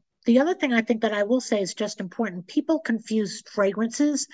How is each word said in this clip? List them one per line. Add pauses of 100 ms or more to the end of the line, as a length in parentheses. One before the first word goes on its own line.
(260)
the
other
thing
I
think
that
I
will
say
is
just
important.
People
confuse
fragrances,